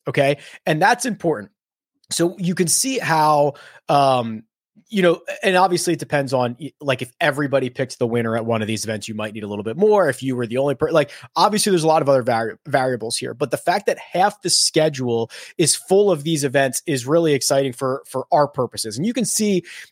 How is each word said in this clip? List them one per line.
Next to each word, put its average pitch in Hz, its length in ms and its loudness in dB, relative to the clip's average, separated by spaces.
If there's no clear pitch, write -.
okay? 143 320 0
And 156 160 0
that's 220 240 2
important. 156 460 -4
So 175 300 0
you 180 160 -2
can 180 120 0
see 262 300 -2
how, 151 560 2
um, 127 560 2
you 208 120 0
know, 175 180 4
and 190 140 2
obviously 180 340 2
it 156 80 -2
depends 139 340 -2
on, 123 240 0
y-, 143 220 -14
like, 139 220 -2
if 120 180 -10
everybody 139 500 0
picked 127 300 -6
the 123 80 0
winner 113 300 -2
at 113 80 -4
one 117 160 0
of 107 80 -4
these 107 160 -4
events, 107 240 -6
you 110 60 -10
might 107 180 -8
need 107 100 -12
a 104 40 -8
little 101 180 -8
bit 113 100 -8
more. 202 320 2
If 131 160 -2
you 131 100 -2
were 123 140 -4
the 117 120 -4
only 139 160 0
per-, 151 160 -10
like, 151 200 2
obviously 202 360 2
there's 170 120 2
a 160 40 0
lot 160 140 4
of 135 60 -4
other 135 160 4
vari-, 113 420 -2
variables 127 520 -2
here, 127 160 -8
but 127 180 -4
the 147 60 -2
fact 196 300 0
that - 100 2
half 196 460 -2
the 175 60 -4
schedule 131 800 0
is 165 180 2
full 202 340 4
of 156 140 0
these 151 220 0
events 135 400 0
is 135 200 -4
really 160 280 2
exciting 139 400 0
for, 131 320 -4
for 131 260 -8
our 147 160 4
purposes. 113 480 -6
And 139 100 -4
you 233 60 -2
can 233 140 -2
see, 202 400 0